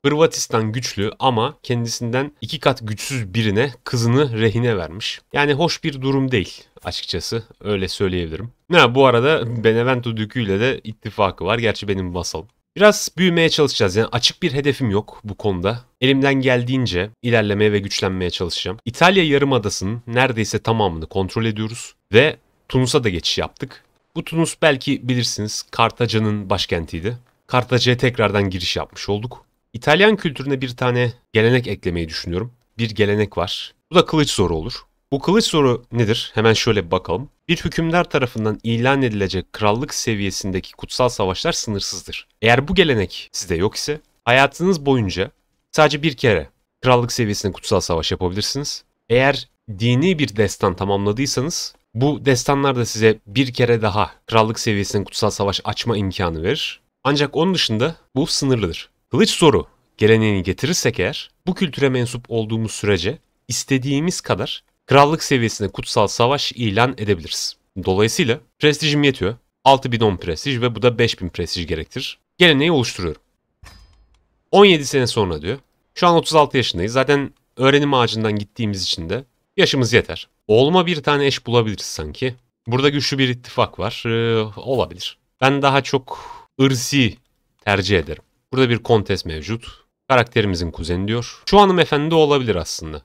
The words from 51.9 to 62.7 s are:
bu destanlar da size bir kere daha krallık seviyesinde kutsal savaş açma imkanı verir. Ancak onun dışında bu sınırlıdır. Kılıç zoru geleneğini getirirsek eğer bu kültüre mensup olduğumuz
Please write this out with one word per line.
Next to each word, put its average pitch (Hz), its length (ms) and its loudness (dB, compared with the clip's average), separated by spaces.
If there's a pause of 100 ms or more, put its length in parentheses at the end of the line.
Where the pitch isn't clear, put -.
bu 127 300 0
destanlar 139 520 2
da 117 100 0
size 107 400 2
bir 120 260 -2
kere 117 300 2
daha 104 280 0 (160)
krallık 113 340 2
seviyesinde 101 440 -2
kutsal - 260 -2
savaş 98 340 -2
açma 110 320 -4
imkanı 90 460 -4
verir. 127 380 -4 (240)
Ancak 143 320 0
onun 180 180 2
dışında 131 420 -2 (180)
bu 135 120 0
sınırlıdır. 117 640 -2 (240)
Kılıç 190 160 4
zoru 113 360 4 (300)
geleneğini 107 460 4
getirirsek 101 580 -2
eğer 104 300 -6 (160)
bu 185 80 -2
kültüre 139 340 0
mensup 123 400 -2
olduğumuz 113 440 -2